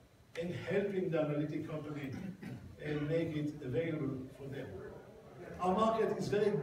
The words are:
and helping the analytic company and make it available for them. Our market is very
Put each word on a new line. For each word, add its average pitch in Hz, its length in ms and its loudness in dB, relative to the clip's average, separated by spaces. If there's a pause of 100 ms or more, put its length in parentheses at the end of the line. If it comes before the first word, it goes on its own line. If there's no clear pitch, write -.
(400)
and 175 140 -2 (160)
helping 190 400 2
the 160 100 4
analytic 147 480 0
company 147 440 -4 (680)
and 151 260 0
make 160 280 2
it 147 260 0
available 135 540 0 (220)
for 139 160 -10
them. - 120 -6 (920)
Our 262 140 6
market 220 420 4
is - 120 -2
very 202 240 4 (100)